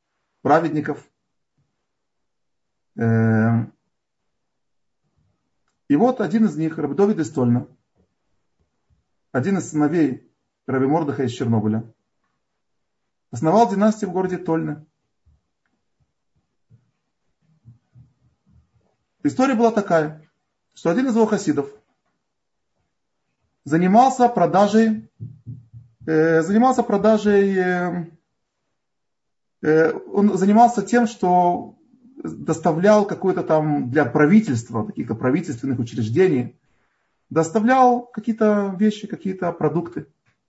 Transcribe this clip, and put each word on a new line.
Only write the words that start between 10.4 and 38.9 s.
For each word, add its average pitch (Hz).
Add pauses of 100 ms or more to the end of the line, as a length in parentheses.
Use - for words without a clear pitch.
Раби 135
Мордыха 143
из 113
Чернобыля, 113 (1500)
основал 185
династию 202
в -
городе 180
Тольна. 160 (4000)
История 254
была 226
такая, 170 (460)
что -
один 254
из 233
его 220
хасидов 156 (1900)
занимался 214
продажей, 208 (960)
э, 160
занимался 233
продажей, 202
э, 180 (1500)
э, 160
он 196
занимался 208
тем, 240
что 180 (460)
доставлял 175
какое-то 185
там 151
для 143
правительства, 143
каких-то -
правительственных 131
учреждений, 120 (720)
доставлял 240
какие-то 208
вещи, 208